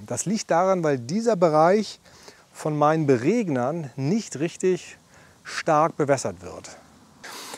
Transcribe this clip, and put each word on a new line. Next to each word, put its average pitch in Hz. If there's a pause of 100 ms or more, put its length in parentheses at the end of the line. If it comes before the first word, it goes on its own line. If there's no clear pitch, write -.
Das -
liegt 208
daran, 185
weil 143
dieser 202
Bereich 175 (520)
von 151
meinen 151
Beregnern 143
nicht 143
richtig 175 (460)
stark 160
bewässert 127
wird. 90 (880)